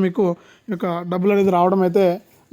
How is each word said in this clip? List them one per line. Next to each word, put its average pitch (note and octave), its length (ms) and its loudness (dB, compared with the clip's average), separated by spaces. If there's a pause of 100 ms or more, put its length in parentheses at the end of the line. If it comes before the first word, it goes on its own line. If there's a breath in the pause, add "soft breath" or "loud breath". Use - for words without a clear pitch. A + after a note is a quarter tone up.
మీకు F#3 200 -2 (440 soft breath)
ఈ A3 60 -6
యొక్క F3+ 120 -6 (260)
డబ్బులు F#3 220 0
అనేది G3 220 2
రావడం F#3 300 2
అయితే F#3 180 2 (480 soft breath)